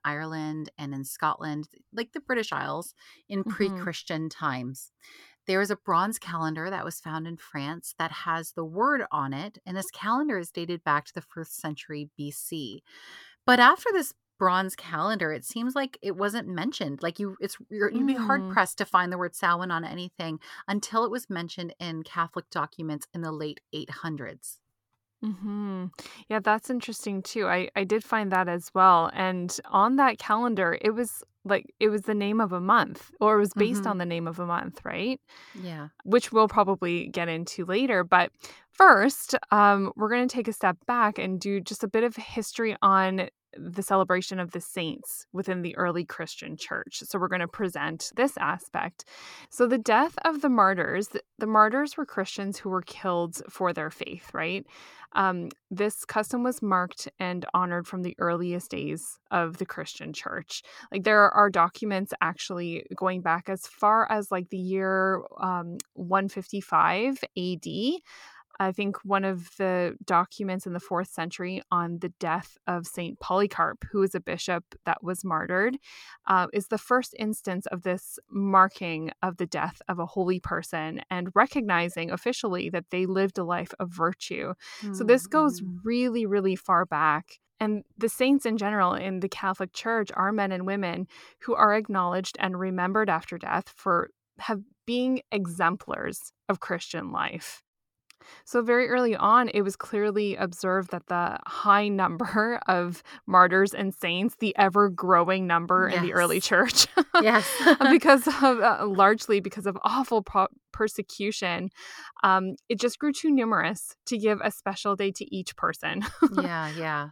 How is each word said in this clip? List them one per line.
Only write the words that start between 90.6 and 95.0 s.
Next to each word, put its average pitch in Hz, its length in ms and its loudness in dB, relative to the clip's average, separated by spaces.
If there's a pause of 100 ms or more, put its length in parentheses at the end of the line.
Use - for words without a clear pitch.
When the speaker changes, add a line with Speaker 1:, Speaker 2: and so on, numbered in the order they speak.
Speaker 2:
women 185 400 -2 (360)
who 233 120 -2
are 214 220 6
acknowledged 190 640 -2
and 185 180 -2
remembered 190 500 0
after 170 300 -2
death - 380 -4
for 175 340 0 (300)
have, 202 220 -4 (220)
being 254 460 0